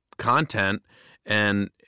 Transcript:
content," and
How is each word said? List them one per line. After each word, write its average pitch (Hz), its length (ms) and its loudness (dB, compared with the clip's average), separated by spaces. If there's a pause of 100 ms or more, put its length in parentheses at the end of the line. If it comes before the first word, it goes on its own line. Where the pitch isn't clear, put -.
(180)
content," 113 640 0 (440)
and 104 440 0 (180)